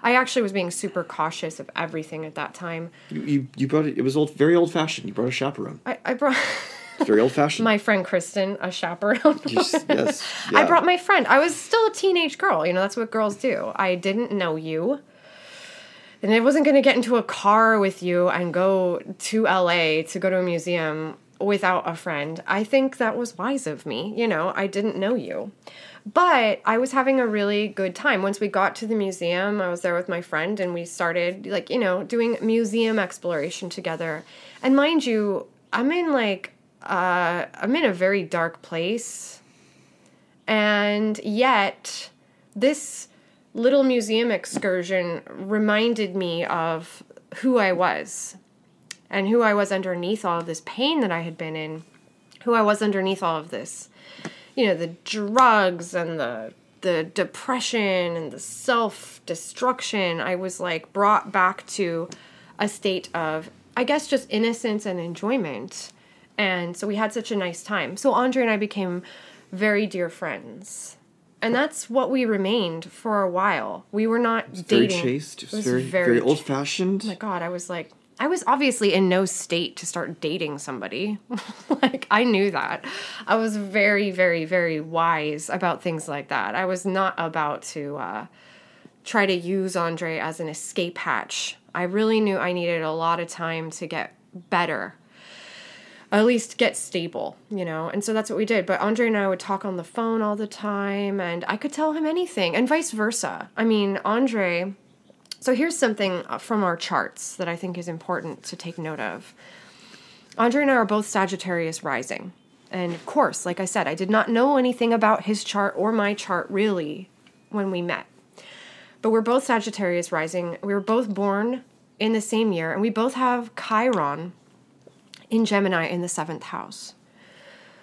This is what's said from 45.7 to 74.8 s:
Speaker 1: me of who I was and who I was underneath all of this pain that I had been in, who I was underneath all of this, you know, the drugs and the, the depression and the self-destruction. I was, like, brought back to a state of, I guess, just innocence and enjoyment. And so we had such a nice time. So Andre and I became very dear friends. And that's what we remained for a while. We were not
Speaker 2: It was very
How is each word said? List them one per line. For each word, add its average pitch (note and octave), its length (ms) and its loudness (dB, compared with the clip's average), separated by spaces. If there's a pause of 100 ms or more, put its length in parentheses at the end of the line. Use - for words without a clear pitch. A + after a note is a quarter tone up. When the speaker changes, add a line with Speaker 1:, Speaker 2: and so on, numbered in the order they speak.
Speaker 1:
me F3 280 -2
of E3 580 -4 (340)
who B3+ 220 2
I G3 140 4
was D#3+ 640 -2 (720)
and G3 180 0
who A#3 140 4
I G#3+ 120 4
was G3+ 160 2
underneath F#3 540 -2
all E3+ 160 0
of E3+ 60 -6
this E3 180 -8
pain C#4+ 360 0
that G3+ 120 2
I E3+ 80 0
had E3 180 -8
been D#3+ 180 -8
in, D#3 280 -8 (600)
who A#3+ 100 2
I A3+ 80 6
was G#3 200 4
underneath G3 400 0
all E3 160 0
of D#3+ 120 -10
this, - 380 -10 (680)
you B3 100 4
know, F#3+ 80 4
the E3+ 140 -2 (160)
drugs G#3 920 4
and E3 240 -2
the, A#2 340 -6 (280)
the E3+ 240 2
depression F#3 1120 -2
and D#3+ 160 -6
the E3+ 80 -14
self-destruction. - 1800 -2
I F3 140 -2
was, F3+ 260 -6
like, E3 320 -4
brought G3+ 400 4
back F#3+ 360 2
to E3+ 400 -2 (500)
a G#3 100 0
state G3 460 -4
of, D#3 360 -4 (260)
I B3+ 80 2
guess, D4 220 0
just C4 240 0
innocence A3 560 0
and F#3 120 -4
enjoyment. E3+ 920 -6 (460)
And F3+ 380 -2
so G3+ 100 -6
we G3+ 100 -2
had G#3+ 160 0
such A3 180 -6
a A3 60 -2
nice F3+ 260 -4
time. F3+ 340 -4
So C4 160 2
Andre B3+ 300 2
and A#3 80 4
I G#3+ 60 4
became G3 460 -4 (500)
very G#3 340 2
dear F3 220 -4
friends. - 880 -10 (460)
And A3+ 120 2
that's D4 360 -2
what B3+ 200 0
we C4 140 2
remained G3 640 0
for G#3 320 -2
a F#3 80 2
while. F3 600 0
We G#3+ 140 0
were A3+ 120 2
not A3+ 260 2
Speaker 2:
It - 80 -18
was F#3 100 -12
very A3+ 240 6